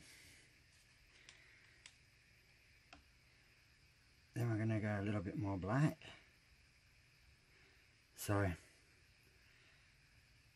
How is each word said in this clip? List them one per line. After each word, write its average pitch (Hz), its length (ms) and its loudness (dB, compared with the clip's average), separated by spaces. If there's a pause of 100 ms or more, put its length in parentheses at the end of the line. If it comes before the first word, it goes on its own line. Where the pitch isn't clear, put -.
(4000)
Then 120 160 0
we're 110 80 2
gonna 110 220 2
go 104 200 2
a 98 40 0
little 104 180 0
bit 98 160 -4
more 98 180 0
black. 127 420 2 (2250)
So 101 360 2 (2000)